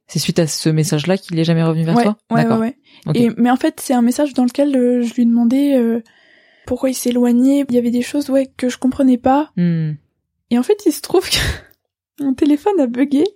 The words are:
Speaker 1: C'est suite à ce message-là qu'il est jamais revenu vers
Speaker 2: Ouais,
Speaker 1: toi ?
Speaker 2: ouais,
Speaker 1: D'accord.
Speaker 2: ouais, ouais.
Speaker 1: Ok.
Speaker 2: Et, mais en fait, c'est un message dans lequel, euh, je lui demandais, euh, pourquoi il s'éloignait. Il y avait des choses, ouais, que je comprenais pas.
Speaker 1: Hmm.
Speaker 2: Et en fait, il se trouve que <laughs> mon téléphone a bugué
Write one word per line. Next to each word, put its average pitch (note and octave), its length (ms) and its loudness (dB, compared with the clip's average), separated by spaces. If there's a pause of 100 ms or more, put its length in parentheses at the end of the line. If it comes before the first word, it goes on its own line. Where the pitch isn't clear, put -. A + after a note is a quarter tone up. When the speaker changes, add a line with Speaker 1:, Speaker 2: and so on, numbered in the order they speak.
Speaker 1:
C'est - 100 -8
suite D#3+ 220 -2
à E3 80 2
ce - 220 -4
message-là D#3 480 0
qu'il F3 200 -10
est E3 60 2
jamais E3 200 2
revenu D#3+ 220 0
vers E3 100 0
Speaker 2:
Ouais, A#3+ 80 4
Speaker 1:
toi ? G#3+ 140 0 (140)
Speaker 2:
ouais, A#3 120 2
Speaker 1:
D'accord. A3+ 160 0
Speaker 2:
ouais, A3 100 -2
ouais. - 80 -12 (280)
Speaker 1:
Ok. D3+ 100 -2
Speaker 2:
Et, A#3 220 2
mais A#3+ 140 2
en C4 40 2
fait, D#4 240 -2
c'est - 140 -4
un B3 80 2
message B3+ 320 0
dans B3 120 0
lequel, C#4 300 0
euh, B3 280 2
je A#3 100 -6
lui A#3+ 140 0
demandais, B3+ 500 2
euh, A#3 240 0 (640)
pourquoi B3+ 240 -4
il B3+ 60 -4
s'éloignait. B3 720 2
Il A#3+ 60 0
y - 20 2
avait A#3+ 140 0
des A#3+ 100 0
choses, C#4+ 300 -4
ouais, C4+ 260 0
que B3+ 100 -2
je B3 120 -6
comprenais B3+ 400 2
pas. C#4 380 0
Speaker 1:
Hmm. E3 340 0 (580)
Speaker 2:
Et A#3 80 0
en B3 60 2
fait, G#4 240 0
il D#4 40 4
se - 100 -4
trouve - 280 -2
que - 80 -2 (400)
<laughs> - 460 -16
mon C4+ 100 0
téléphone D#4 460 0
a C4 80 2
bugué C4+ 360 0 (120)